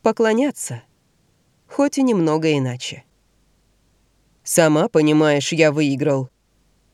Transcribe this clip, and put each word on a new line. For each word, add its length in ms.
поклоняться, 800
хоть 300
и 60
немного 520
иначе. 480
«Сама 440
понимаешь, 640
я 200
выиграл». 580